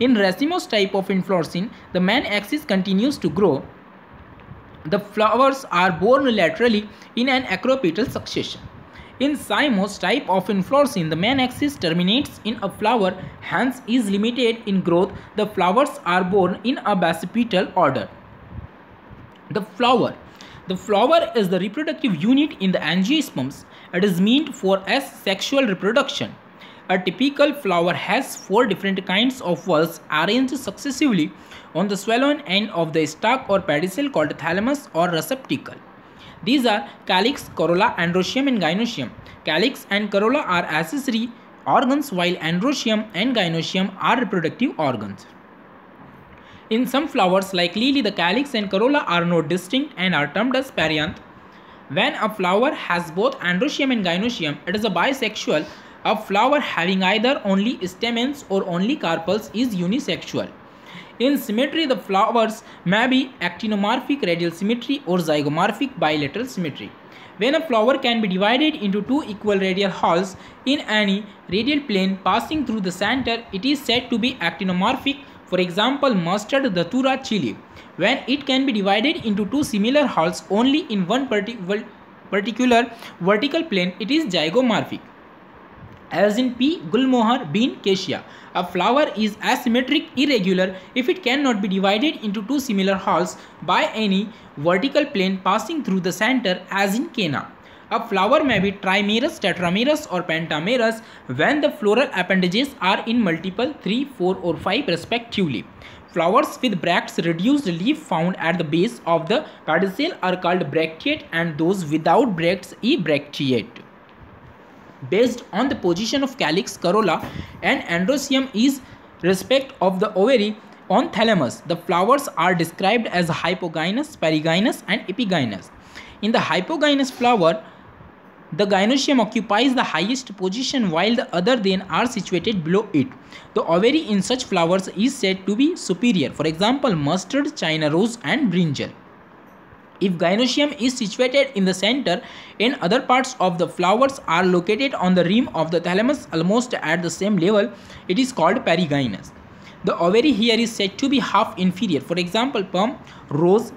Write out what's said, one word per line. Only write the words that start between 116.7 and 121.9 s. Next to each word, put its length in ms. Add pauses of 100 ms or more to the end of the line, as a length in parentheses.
corolla 460 (380)
and 200
androecium 720
is 280 (400)
respect 600
of 200
the 120
ovary 440 (320)
on 200
thalamus, 580
the 100
flowers 500 (100)